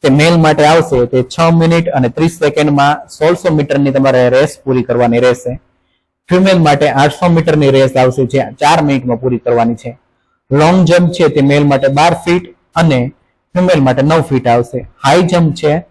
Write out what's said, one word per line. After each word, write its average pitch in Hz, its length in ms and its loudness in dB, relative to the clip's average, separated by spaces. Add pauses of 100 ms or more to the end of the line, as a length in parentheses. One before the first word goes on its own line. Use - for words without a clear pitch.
તે 147 80 0
મેલ 160 300 2
માટે 151 260 2
આવશે 156 400 2
તે 127 180 -2
છ 165 300 -2
મિનિટ 165 360 0
અને 127 200 -2
ત્રીસ 165 220 -2
સેકન્ડમાં 147 760 -2
સોળસો 175 460 -2
મીટરની 143 380 -2
તમારે 131 380 0
રેસ 131 360 0
પૂરી 127 180 -2
કરવાની 120 360 0
રહેશે. 123 420 -2 (680)
ફિમેલ 185 300 2
માટે 147 300 0
આઠસો 143 400 -2
મીટરની 156 420 0
રેસ 131 260 2
આવશે 127 280 0
જે 135 140 -4 (200)
ચાર 156 220 2
મિનિટમાં 123 400 -2
પૂરી 127 160 -2
કરવાની 117 380 -2
છે. 120 220 -16 (540)
લોંગ 165 340 2
જમ્પ 170 260 2
છે 165 160 0
તે 139 140 0
મેલ 143 240 2
માટે 139 220 0
બાર 151 260 2
ફીટ 175 420 -4 (200)
અને 139 360 0 (440)
ફિમેલ 180 260 0
માટે 131 200 0
નવ 156 200 2
ફીટ 127 260 -2
આવશે. 120 400 -2 (160)
હાઈ 170 200 2
જમ્પ 170 320 0
છે 156 240 -2 (120)